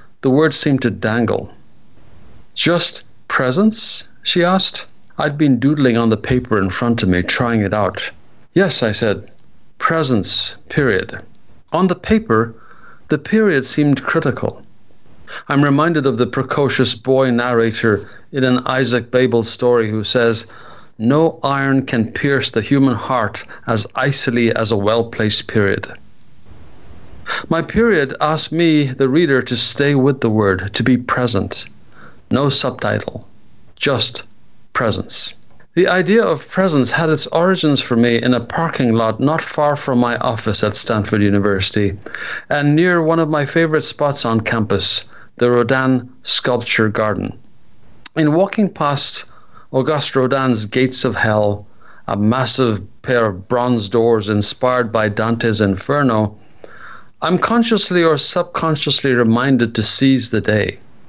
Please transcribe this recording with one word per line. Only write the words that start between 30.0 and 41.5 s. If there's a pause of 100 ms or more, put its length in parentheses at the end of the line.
the
word,
to
be
present. (640)
No
subtitle, (480)
just (480)
presence. (400)
The
idea
of
presence
had
its
origins
for
me
in
a
parking
lot
not
far
from
my
office
at
Stanford
University (520)